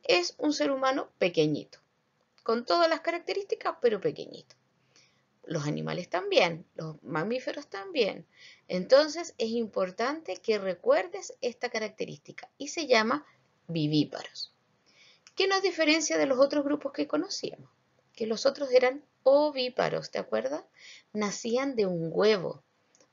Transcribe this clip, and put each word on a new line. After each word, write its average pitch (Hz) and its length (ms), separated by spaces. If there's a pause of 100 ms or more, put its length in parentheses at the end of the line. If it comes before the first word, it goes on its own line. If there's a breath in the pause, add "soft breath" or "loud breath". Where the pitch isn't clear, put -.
es - 340
un 302 140
ser 294 180
humano 262 480
pequeñito, 156 600 (640)
con 233 220
todas 339 240
las 311 100
características, 339 840
pero 214 200
pequeñito. - 560 (880 soft breath)
Los 156 200
animales 156 440
también, 269 560 (100)
los 160 260
mamíferos 214 680
también. 359 600 (400 loud breath)
Entonces 294 720
es 226 140
importante 226 840
que 214 240
recuerdes 311 800
esta 240 300
característica - 880
y 285 100
se 320 180
llama 233 400 (440 soft breath)
vivíparos. 151 840 (840 soft breath)
¿Qué 381 120
nos 381 140
diferencia 320 560
de 302 80
los 269 120
otros 285 280
grupos 285 260
que 294 160
conocíamos? - 600 (440)
Que 220 140
los 220 180
otros 277 280
eran 254 320 (180)
ovíparos, 254 880
¿te - 80
acuerdas? 185 460 (480 loud breath)
Nacían 233 640
de 208 80
un 170 260
huevo. 196 500 (520)